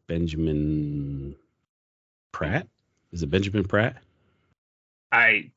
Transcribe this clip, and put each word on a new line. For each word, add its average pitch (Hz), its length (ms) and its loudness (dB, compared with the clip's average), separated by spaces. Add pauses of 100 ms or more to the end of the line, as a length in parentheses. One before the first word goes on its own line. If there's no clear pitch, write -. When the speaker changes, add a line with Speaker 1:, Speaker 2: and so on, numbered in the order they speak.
Speaker 1:
Benjamin 76 1300 -2 (960)
Pratt? 90 360 -2 (440)
Is 87 120 -6
it 71 60 -4
Benjamin 98 360 0
Pratt? 107 320 0 (1120)
Speaker 2:
I 113 460 4